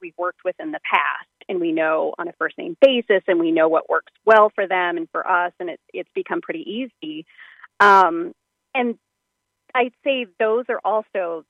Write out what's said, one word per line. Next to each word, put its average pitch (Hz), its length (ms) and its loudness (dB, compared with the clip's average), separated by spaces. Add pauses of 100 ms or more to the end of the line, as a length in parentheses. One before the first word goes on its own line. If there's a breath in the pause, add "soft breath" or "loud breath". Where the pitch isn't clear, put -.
we've 170 180 -16
worked 175 260 -6
with 185 140 -4
in 156 140 -10
the 156 80 -10
past, 143 480 -4 (200)
and 185 120 -6
we 170 100 -2
know 160 480 -2
on 170 100 -8
a 165 40 -12
first - 260 -6
name - 220 -10
basis, 240 480 4
and 175 100 2
we 165 140 0
know 160 160 4
what 160 200 0
works - 240 -4 (120)
well 214 260 6
for 196 160 -4
them 175 300 -2
and 165 140 -6
for - 160 -6
us, 175 340 0
and 175 100 -8
it's, - 120 -16 (120)
it's 180 200 -10
become 175 260 -6
pretty 202 500 -6 (120)
easy. 156 220 -12 (540 loud breath)
Um, 185 560 6 (400)
and 240 240 -2 (760)
I'd 247 180 0 (100)
say 262 240 -2 (120)
those 226 300 0
are 233 160 -6
also 185 640 -4